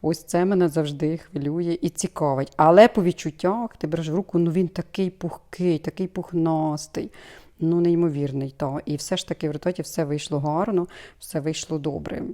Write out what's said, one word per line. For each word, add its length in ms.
Ось 220
це 200
мене 240
завжди 480
хвилює 640
і 60
цікавить. 680
Але 320
по 140
відчуттях, 760
ти 100
береш 220
в 60
руку, 240
ну, 120
він 180
такий 420
пухкий, 680
такий 280
пухнастий, 1040
ну, 200
неймовірний, 760
та. 300
І 100
все 200
ж 120
таки 200
в 20
результаті 320
все 220
вийшло 340
гарно, 480
все 220
вийшло 380
добре. 440